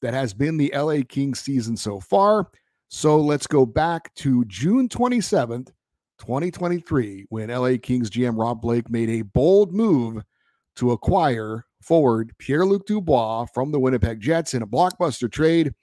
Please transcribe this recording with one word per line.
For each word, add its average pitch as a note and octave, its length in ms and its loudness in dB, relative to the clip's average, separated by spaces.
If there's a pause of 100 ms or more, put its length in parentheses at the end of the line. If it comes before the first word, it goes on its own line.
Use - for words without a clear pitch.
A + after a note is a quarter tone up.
that A#2+ 120 -2
has C3 200 -2
been D3+ 240 -2
the C#3+ 140 0
L D3 180 -2
A D3 120 0
Kings C#3 380 -4
season A#2 360 -2
so G2+ 220 -6
far. G3+ 500 2 (400)
So D3+ 280 2
let's D3 320 2
go C#3 180 6
back D#3+ 500 -2
to B2+ 280 2
June E3 440 0
twenty-seventh, F3 840 -2 (460)
twenty D3 320 -4
twenty-three, C#3+ 800 -4
when A2 200 -6
L B2 160 -2
A B2+ 120 2
Kings B2 320 -2
G A#2+ 160 -2
M A2+ 100 -2
Rob A2+ 240 -2
Blake A#2 300 -2
made A#2 180 -2
a A2+ 140 -2
bold E3+ 500 4
move C3 500 0 (540)
to B2 160 0
acquire A#2 720 0 (180)
forward A#2 560 2
Pierre-Luc F#3+ 480 0
Dubois A#2 600 0
from C#3 260 -4
the D3 80 0
Winnipeg A#2+ 400 0
Jets D#3+ 320 -2
in A#2+ 100 -2
a G#2+ 40 -10
blockbuster C3 640 -2
trade D#3+ 500 2